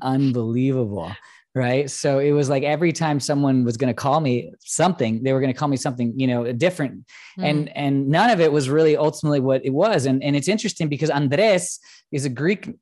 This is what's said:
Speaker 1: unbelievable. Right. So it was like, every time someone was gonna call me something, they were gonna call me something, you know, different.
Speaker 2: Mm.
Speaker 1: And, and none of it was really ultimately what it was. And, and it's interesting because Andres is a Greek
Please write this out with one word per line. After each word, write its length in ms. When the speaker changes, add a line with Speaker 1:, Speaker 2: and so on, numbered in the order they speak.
Speaker 1:
unbelievable. 1080
Right. 320
So 300
it 140
was 180
like, 140
every 280
time 280
someone 440
was 140
gonna 160
call 280
me 380
something, 600
they 120
were 80
gonna 120
call 140
me 100
something, 420
you 60
know, 260
different. 540
Speaker 2:
Mm. 60
Speaker 1:
And, 340
and 300
none 240
of 80
it 120
was 180
really 280
ultimately 420
what 240
it 60
was. 380
And, 160
and 120
it's 120
interesting 420
because 220
Andres 680
is 140
a 40
Greek 520